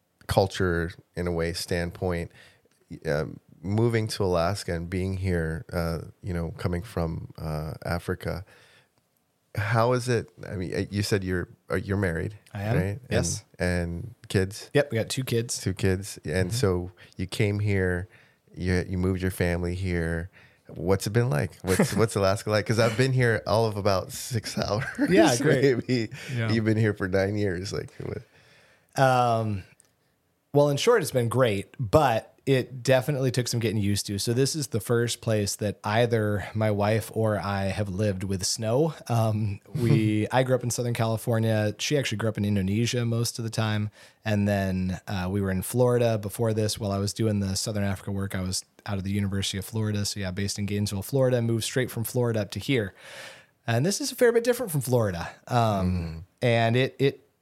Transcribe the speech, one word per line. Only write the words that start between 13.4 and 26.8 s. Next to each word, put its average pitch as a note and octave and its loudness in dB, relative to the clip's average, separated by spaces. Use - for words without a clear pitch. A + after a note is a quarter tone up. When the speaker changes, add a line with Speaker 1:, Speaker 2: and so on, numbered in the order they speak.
Speaker 1:
And, F2+ 2
and F2 -2
kids? G2 -2
Speaker 2:
Yep, C#3+ 4
we A2+ 0
got G#2+ -2
two C3 -4
kids. A#2 -2
Speaker 1:
Two F#2 -2
kids. F#2+ -2
And F2+ 0
Speaker 2:
Mm-hmm. A2+ -2
Speaker 1:
so F#2 0
you F2+ -4
came G#2 0
here, F#2 0
you, F2+ 0
you F#2+ -2
moved F#2 0
your F#2 0
family F2 0
here. E2+ -2
What's F#2+ 0
it G#2+ -2
been A#2+ 2
like? - -2
What's, F#2+ 2
Speaker 2:
<laughs> - -4
Speaker 1:
what's A2 2
Alaska G2 2
like? G#2 2
'Cause G#2+ 0
I've A2+ 2
been C3 2
here A#2+ 2
all A2 4
of G#2 -4
about G2 0
six - -6
<laughs> - -2
hours, G#2 -2
Speaker 2:
Yeah, F3 6
great. C3 2
Speaker 1:
maybe. A#2+ 0
Speaker 2:
Yeah. A2+ -2
Speaker 1:
You've A2 2
been G#2+ 2
here A2 4